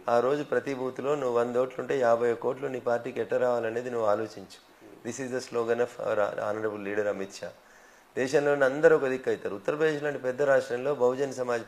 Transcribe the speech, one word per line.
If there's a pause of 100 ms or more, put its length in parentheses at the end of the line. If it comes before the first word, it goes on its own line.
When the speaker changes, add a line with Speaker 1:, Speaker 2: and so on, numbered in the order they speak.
Speaker 1:
ఆ
రోజు
ప్రతి
బూత్లో
నువ్వు
వంద
ఓట్లు
ఉంటే
యాభై
ఒక్క
ఓట్లు
నీ
పార్టీకి
ఎట్ట
రావాలనేది
నువ్వు
ఆలోచించు.
Speaker 2:
మ్మ్.
Speaker 1:
This
is
the
slogan
of (160)
our (300)
honorable
leader
Amit
Shah. (680)
దేశంలో
ఉన్న
అందరూ
ఒక
దిక్కు
అవుతారు.
ఉత్తరప్రదేశ్
లాంటి
పెద్ద
రాష్ట్రంలో
బహుజన్
సమాజ్